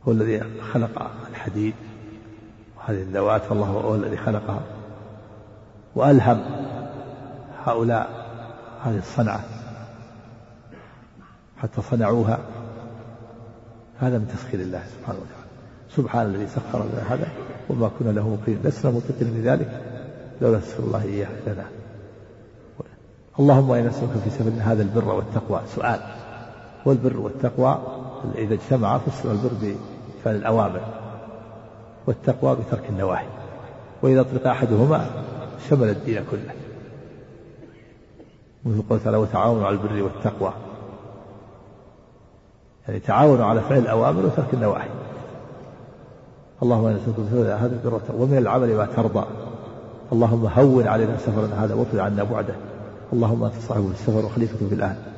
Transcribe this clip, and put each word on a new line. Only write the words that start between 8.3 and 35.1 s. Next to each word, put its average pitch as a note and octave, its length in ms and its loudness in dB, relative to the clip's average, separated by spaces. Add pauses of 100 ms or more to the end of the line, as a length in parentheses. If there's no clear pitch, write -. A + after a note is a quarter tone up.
هذه A#2 140 0
الصنعة G#2 420 0 (2250)
حتى - 240 -4
صنعوها، A2+ 580 2 (1600)
هذا B2+ 180 2
من G#2+ 100 0
تسخير - 320 -6
الله F2+ 220 -6 (180)
سبحانه - 200 -8
وتعالى. - 280 -16 (420)
سبحان A#2+ 360 0
الذي G2+ 220 -2
سخر - 320 -4
لنا - 340 -4
هذا D#3 140 -2 (420)
وما A#2 300 0
كنا A#2 100 0
له G#2+ 200 0
مقرنين، G#2+ 340 -2
لسنا - 280 2
مطيقين A#2+ 500 -2
لذلك C3+ 400 0 (600)
لولا A2+ 180 6
تسخير - 260 -6
الله G#2 180 0
إياه G2 240 -2 (200)
لنا. F#2+ 180 -6 (1700)
اللهم C3+ 320 8
إنا A#2+ 160 2
نسألك A#2 220 -2 (140)
في G#2+ 60 -2
سفرنا A2+ 420 0
هذا G#2+ 100 4
البر G2+ 280 2
والتقوى. G2+ 520 -2 (140)
سؤال: A2+ 240 0 (880)
والبر B2+ 320 4
والتقوى B2+ 640 2 (540)
إذا A2 180 0
اجتمعا A2+ 440 2
فسر - 340 -2
البر A2+ 200 0 (100)
بفعل - 760 -4
الأوامر G2+ 460 2 (1300)
والتقوى C3+ 480 2
بترك A2+ 340 -4
النواهي، F#2+ 380 -2 (720)
وإذا C3 200 6
أطلق C3 260 0
أحدهما B2 640 4 (600)